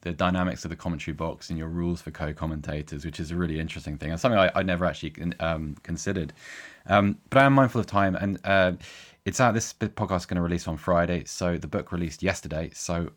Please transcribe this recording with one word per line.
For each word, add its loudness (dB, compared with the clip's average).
the -6
dynamics 2
of -6
the -8
commentary -6
box -8
and -4
your -6
rules -2
for -12
co-commentators, -6
which -10
is -6
a -4
really 0
interesting -8
thing -6
and -4
something 4
I, 8
I 2
never 0
actually -2
con-, -6
um, -2
considered. -4
Um, 4
but 6
I 10
am 8
mindful 6
of -2
time, 2
and, -2
uh, 6
it's 0
out, 6
this -2
p-, -4
podcast -2
is -2
gonna 0
release 0
on -4
Friday, 2
so -2
the -8
book -4
released -4
yesterday, -2
so, -4